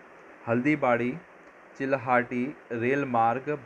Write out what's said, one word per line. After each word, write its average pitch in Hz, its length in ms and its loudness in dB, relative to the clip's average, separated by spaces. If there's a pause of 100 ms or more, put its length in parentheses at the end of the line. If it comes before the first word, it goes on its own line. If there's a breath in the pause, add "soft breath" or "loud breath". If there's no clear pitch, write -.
(460)
हल्दीबाड़ी 123 720 2 (600)
चिल्हाटी 127 760 0 (160)
रेल 123 320 0
मार्ग 127 600 0